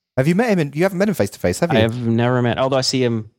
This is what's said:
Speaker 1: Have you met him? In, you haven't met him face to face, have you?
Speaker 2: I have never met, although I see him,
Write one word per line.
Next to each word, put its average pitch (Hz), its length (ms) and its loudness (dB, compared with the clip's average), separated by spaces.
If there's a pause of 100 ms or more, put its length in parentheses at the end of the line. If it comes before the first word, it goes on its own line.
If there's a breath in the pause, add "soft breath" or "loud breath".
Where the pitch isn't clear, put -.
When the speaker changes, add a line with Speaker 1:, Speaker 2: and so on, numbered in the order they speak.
(160)
Speaker 1:
Have 131 100 0
you 170 80 2
met 226 160 0
him? 190 80 2
In, 143 160 -2
you 156 80 -2
haven't 190 160 0
met 208 100 2
him 185 60 0
face 101 160 -2
to - 80 -20
face, - 220 -2
have 165 120 0
you? 113 60 2
Speaker 2:
I 110 40 4
have 113 140 0
never 120 460 0
met, 113 160 0
although 135 180 0
I - 60 2
see 131 220 0
him, 113 340 -2